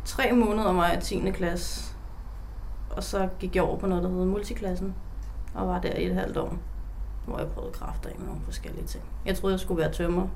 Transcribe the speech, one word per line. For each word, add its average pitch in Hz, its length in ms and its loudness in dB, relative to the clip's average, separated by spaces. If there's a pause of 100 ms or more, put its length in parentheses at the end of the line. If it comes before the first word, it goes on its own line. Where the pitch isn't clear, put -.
tre 247 280 2
måneder, 214 400 6
var 175 160 6
jeg 175 140 4
tiende 190 300 0
klasse, - 640 0 (960)
og - 120 -2
så 190 260 2 (100)
gik 185 180 0
jeg 180 60 6
over 170 160 2
på 196 80 0
noget, 180 180 4
der 180 60 2
hedder 185 160 4
multiklassen, 196 680 0 (600)
og 190 140 0
var 180 120 2
der 180 120 0
i 175 140 2
et 180 80 2
halvt 185 220 0
år, - 200 0 (680)
hvor 127 120 -4
jeg - 100 -2
prøvede - 240 -4
kræfter - 460 -4
med - 80 -6
nogle - 180 -6
forskellige - 420 -6
ting. - 180 -6 (220)
Jeg 190 100 2
troede, 196 180 2
jeg 185 60 0
skulle 165 220 0
være 156 100 2
tømrer. 175 420 2